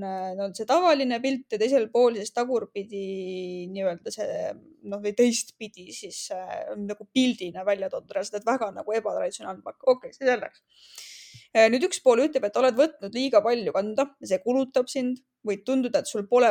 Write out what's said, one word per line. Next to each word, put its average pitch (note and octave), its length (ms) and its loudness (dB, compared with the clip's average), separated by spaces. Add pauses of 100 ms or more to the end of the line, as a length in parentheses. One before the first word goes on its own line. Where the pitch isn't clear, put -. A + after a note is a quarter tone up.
äh, F#3+ 320 -6
no G3 180 -4
see A3 140 -8
tavaline C#4 560 2
pilt C4+ 300 -2
ja A3 60 -4
teisel A#3+ 340 4
pool A#3+ 240 4
siis G#3 180 -8
tagurpidi F#3+ 1400 -6
nii-öelda F#3+ 400 -4
see, - 400 -6 (320)
noh, G3+ 180 -8
või G#3 140 -4
teistpidi A3+ 760 0
siis, - 400 -14
äh, F#3 400 -8
on G#3 160 -8
nagu G#3 260 -10
pildina F#3 500 0
välja G3 240 -2
toodud, - 220 -10
reaalselt, G#3 320 -6
et A3 40 -4
väga A#3 260 0
nagu G#3 200 -6
ebatraditsionaalne G3 680 -4
pakk. - 240 -6
Okei, B3+ 260 2
see - 140 -6
selleks. A#3+ 320 0 (960)
Äh, A3+ 160 8
nüüd B3+ 160 2
üks - 160 -4
pool A#3 160 8
ütleb, C#4+ 260 2
et G3+ 120 -4
oled B3+ 180 4
võtnud A#3 400 0
liiga B3 260 4
palju A3+ 320 0
kanda G#3+ 360 0 (120)
ja A3+ 60 -14
see F#3+ 160 0
kulutab B3+ 480 0
sind, B3+ 320 -4 (220)
võid G3+ 180 -4
tunduda, B3+ 380 0
et - 80 -12
sul G#3 180 -4
pole B3 240 6